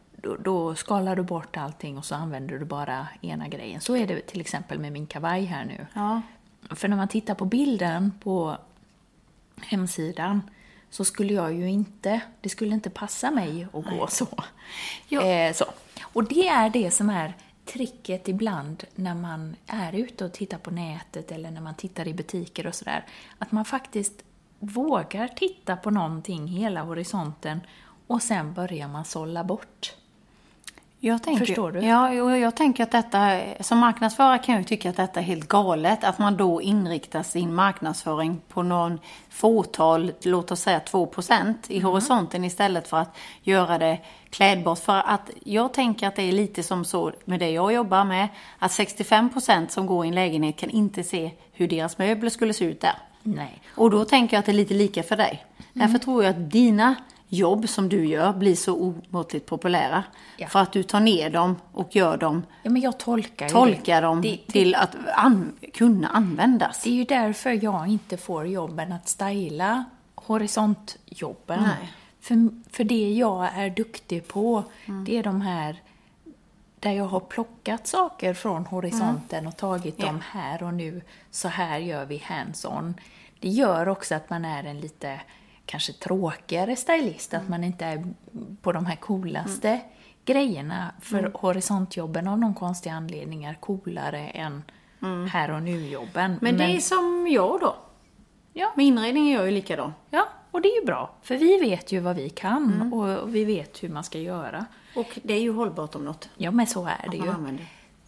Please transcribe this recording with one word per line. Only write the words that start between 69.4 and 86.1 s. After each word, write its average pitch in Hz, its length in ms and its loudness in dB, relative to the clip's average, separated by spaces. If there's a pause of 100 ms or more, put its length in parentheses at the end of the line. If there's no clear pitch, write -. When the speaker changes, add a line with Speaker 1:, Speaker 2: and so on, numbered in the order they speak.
Speaker 1:
horisontjobben. - 1500 -2
Speaker 2:
Nej. 180 300 0 (280)
Speaker 1:
För, 226 300 4 (200)
för 240 140 0
det 214 280 2
jag 202 420 2
är 196 160 -2
duktig 185 580 -6
på, 214 360 0 (220)
Speaker 2:
Mm. 196 180 -8
Speaker 1:
det 220 140 -2
är 220 40 0
de 196 180 0
här 170 400 -4 (1000)
där 208 120 0
jag 196 120 -2
har 185 160 -2
plockat - 640 -8
saker 339 480 0
från 185 320 -4
horisonten 202 720 -2
Speaker 2:
Mm. 160 100 -6
Speaker 1:
och 165 80 -12
tagit 180 420 -4
Speaker 2:
Ja. 196 80 -4
Speaker 1:
dem 151 140 -4 (100)
här 170 320 -6
och 175 120 -6
nu. 170 280 -8 (280)
Så - 180 -6
här 165 300 -4
gör 160 260 -6
vi 143 200 -10
hands-on. 160 720 -8 (460)
Det 180 80 -6
gör 190 400 2
också 190 260 -4
att 160 160 -6
man 170 140 -6
är 147 200 -6
en 147 160 -10
lite 147 400 -12 (460)
kanske - 260 -8
tråkigare 185 840 -4